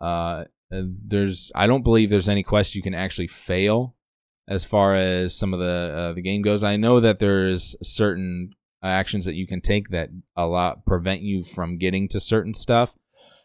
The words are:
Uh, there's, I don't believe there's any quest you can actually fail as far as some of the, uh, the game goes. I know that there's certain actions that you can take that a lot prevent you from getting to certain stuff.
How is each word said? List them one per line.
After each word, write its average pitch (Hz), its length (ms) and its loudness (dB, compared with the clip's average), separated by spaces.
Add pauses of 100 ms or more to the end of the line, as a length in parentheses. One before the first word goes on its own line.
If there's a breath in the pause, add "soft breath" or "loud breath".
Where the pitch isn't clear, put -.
Uh, 85 440 -4 (260)
there's, 98 840 -4
I 101 140 2
don't 127 160 4
believe 113 260 6
there's 101 200 2
any 101 120 2
quest 104 340 2
you 98 60 -4
can 95 140 -6
actually 92 320 -4
fail 104 680 0 (520)
as 95 180 -4
far 98 300 4
as 92 400 0
some 95 180 -2
of 90 60 -4
the, 90 60 -2
uh, 87 480 -4
the 90 80 -8
game 98 200 -2
goes. 104 220 2
I 104 140 2
know 120 220 6
that 110 200 4
there's 95 640 2
certain 92 680 -2 (280)
actions 95 440 -2
that 87 100 -6
you 90 100 -4
can 92 160 -6
take 101 280 0
that 85 200 -4 (260)
a 87 120 -2
lot 90 380 -2
prevent 90 360 0
you 98 220 -4
from 87 340 -6
getting 92 300 0
to 104 120 -4
certain 110 360 0
stuff. 120 400 0 (500 soft breath)